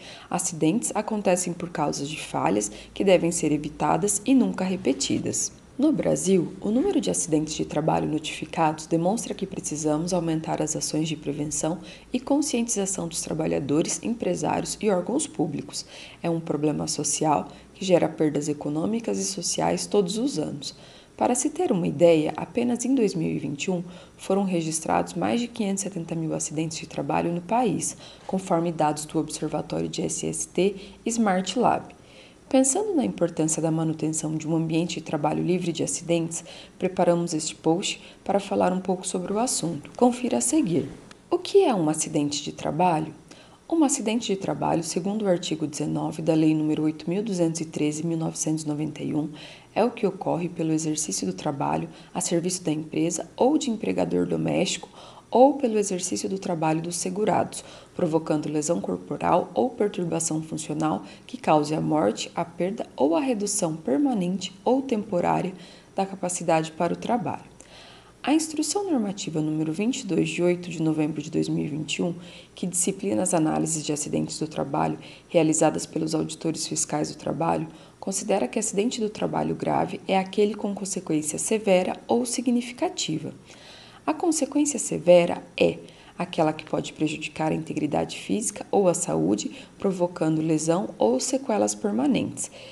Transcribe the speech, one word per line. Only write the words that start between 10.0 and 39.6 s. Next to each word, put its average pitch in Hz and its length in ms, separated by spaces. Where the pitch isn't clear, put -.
aumentar 160 500
as 151 140
ações 156 320
de 156 80
prevenção 151 640
e 247 80
conscientização 233 880
dos - 140
trabalhadores, 160 840
empresários 180 760
e 208 80
órgãos 202 380
públicos. - 580
É 170 80
um 165 120
problema 156 480
social - 580
que - 120
gera 160 240
perdas 147 400
econômicas 190 680
e 190 60
sociais 175 600
todos 202 320
os 233 200
anos. 147 380
Para - 180
se 294 160
ter 359 220
uma 175 160
ideia, 160 500
apenas 233 480
em 262 80
dois 220 220
mil 165 120
e 160 120
vinte 147 240
e 185 80
um 175 120
foram 196 280
registrados 175 720
mais 220 260
de 240 60
quinhentos 196 340
e - 40
setenta 170 280
mil 160 180
acidentes 160 460
de 156 80
trabalho 165 480
no 175 80
país, 226 560
conforme 175 440
dados 151 340
do - 120
Observatório 156 720
de 170 140
S 160 240
S 160 200
T 196 280
Smart 208 500
Lab. - 280
Pensando 349 460
na 277 100
importância 165 560
da 160 120
manutenção 156 640
de 151 120
um 165 80
ambiente 160 440
de - 20
trabalho 156 420
livre 175 280
de 160 100
acidentes, 165 600
preparamos 175 560
este 156 220
post 170 440
para 196 160
falar 196 320
um 185 80
pouco 185 280
sobre 185 260
o 214 60
assunto. 165 580